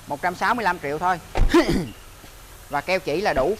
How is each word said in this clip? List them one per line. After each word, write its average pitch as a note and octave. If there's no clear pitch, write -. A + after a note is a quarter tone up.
Một C#3
trăm F3+
sáu G#3
mươi A#3+
lăm F3+
triệu D3
thôi. F3+
<coughs> E4
Và C#3+
keo F#3
chỉ D#3+
là G3
đủ C#3+